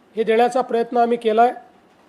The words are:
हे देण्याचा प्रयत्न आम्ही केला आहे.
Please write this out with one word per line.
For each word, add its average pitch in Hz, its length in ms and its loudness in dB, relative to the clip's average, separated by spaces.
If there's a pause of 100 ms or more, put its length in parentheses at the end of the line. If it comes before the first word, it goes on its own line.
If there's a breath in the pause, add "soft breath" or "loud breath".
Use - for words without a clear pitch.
(160)
हे 220 80 -2
देण्याचा 240 380 0
प्रयत्न 233 360 -4
आम्ही 233 200 2
केला 220 240 0
आहे. 247 120 4 (560)